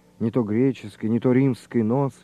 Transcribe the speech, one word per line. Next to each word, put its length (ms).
Не 120
то 100
греческий, 640
не 120
то 120
римский 520
нос 300